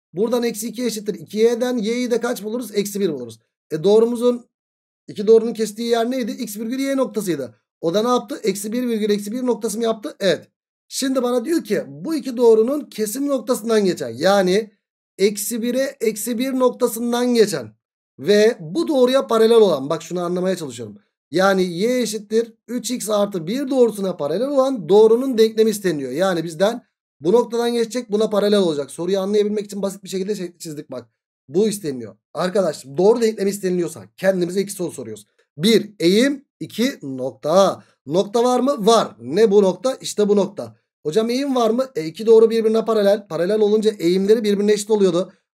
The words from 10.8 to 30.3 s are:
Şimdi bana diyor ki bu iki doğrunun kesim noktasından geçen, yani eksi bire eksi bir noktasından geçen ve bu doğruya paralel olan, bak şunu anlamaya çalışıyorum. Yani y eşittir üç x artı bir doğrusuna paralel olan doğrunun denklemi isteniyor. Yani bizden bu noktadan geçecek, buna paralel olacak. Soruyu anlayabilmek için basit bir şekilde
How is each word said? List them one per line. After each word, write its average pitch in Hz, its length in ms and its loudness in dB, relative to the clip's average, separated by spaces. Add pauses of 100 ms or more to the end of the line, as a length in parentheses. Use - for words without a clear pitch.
Şimdi 262 340 -4
bana 247 220 -2
diyor 320 200 -2
ki 190 220 -2
bu 156 280 -8
iki 254 220 -6
doğrunun 233 440 4 (100)
kesim 214 380 -6
noktasından 226 560 0
geçen, 147 240 -2
yani 185 600 2 (480)
eksi 208 440 -2
bire 247 380 -2
eksi 220 380 -4
bir 262 140 -2
noktasından 247 840 0
geçen 151 420 0 (420)
ve 208 420 4
bu 180 280 -4
doğruya 262 380 4
paralel 226 300 4
olan, 156 340 4
bak 165 120 -4
şunu 180 180 -6
anlamaya 180 360 -2
çalışıyorum. 113 420 -12 (320)
Yani 190 320 2
y 196 380 0
eşittir 220 540 -4 (140)
üç 240 220 -8
x 208 200 -6
artı 202 360 0
bir 254 240 -4
doğrusuna 214 460 0
paralel 170 320 -4
olan 262 400 0
doğrunun 220 500 4
denklemi 220 320 4
isteniyor. 160 400 -4
Yani 170 340 -2
bizden 190 380 -2 (380)
bu 165 120 0
noktadan 233 400 0
geçecek, 233 400 -4
buna 208 180 0
paralel 208 280 2
olacak. 151 320 0
Soruyu 185 300 -4
anlayabilmek 208 440 -2
için 202 180 -10
basit 190 220 -8
bir 180 40 -18
şekilde 190 260 -6